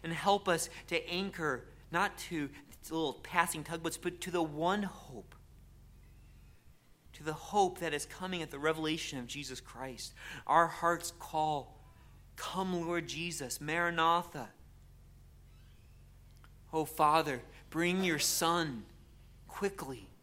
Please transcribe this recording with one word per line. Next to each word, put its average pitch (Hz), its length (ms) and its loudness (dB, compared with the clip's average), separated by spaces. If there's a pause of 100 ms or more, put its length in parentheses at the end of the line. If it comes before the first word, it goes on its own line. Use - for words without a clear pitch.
And 165 100 -4
help 196 360 4
us 165 200 2 (200)
to 170 200 0
anchor 170 560 -2 (280)
not 185 260 0
to 147 320 -4 (400)
little 156 240 0
passing 170 500 0
tugboats, 165 320 -4
but 175 240 -6
to 185 100 -4
the 170 120 2
one 165 420 0
hope - 500 -12 (1800)
to 151 80 -14
the 156 80 -2
hope 185 460 2
that 160 160 -2
is 143 100 -4
coming 185 380 -6
at - 80 -8
the 143 80 -10
revelation 156 600 0
of 120 80 -8
Jesus 131 320 -8
Christ. 123 540 -12 (340)
Our 165 200 8
hearts 170 520 0
call, 156 640 -2 (540)
"Come, 180 500 -2
Lord 170 220 -2
Jesus, 151 500 -6
Maranatha." 165 920 2 (2250)
Oh, 160 100 2
Father, 151 580 4 (280)
bring 175 340 2
your 165 140 2
Son 160 680 2 (640)
quickly. 196 640 -6 (120)